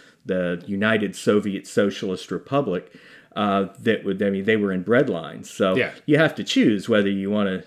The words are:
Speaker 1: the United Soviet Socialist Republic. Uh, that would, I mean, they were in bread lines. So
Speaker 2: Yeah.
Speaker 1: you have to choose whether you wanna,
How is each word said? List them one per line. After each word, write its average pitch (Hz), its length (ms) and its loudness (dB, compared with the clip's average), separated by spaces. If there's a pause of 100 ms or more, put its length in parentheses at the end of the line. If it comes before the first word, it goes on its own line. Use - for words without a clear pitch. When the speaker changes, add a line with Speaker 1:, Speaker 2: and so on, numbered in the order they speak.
(260)
Speaker 1:
the 90 420 -2
United 104 480 0
Soviet 104 500 0
Socialist 98 640 -2
Republic. 98 640 -4 (460)
Uh, 98 300 0 (120)
that 107 240 0
would, 98 180 -2
I 101 100 2
mean, 98 120 -4
they 110 140 4
were 101 160 2
in 92 100 -2
bread 120 240 4
lines. 82 420 -8
So 95 280 0
Speaker 2:
Yeah. 110 140 0 (140)
Speaker 1:
you 147 120 4
have 156 180 2
to 107 80 -8
choose 110 460 2
whether 104 200 4
you 98 200 -2
wanna, 98 380 -2